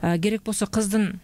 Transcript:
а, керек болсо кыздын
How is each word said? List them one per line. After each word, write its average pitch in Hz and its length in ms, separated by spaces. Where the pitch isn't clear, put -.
а, 170 160
керек 214 240
болсо 208 240
кыздын 202 580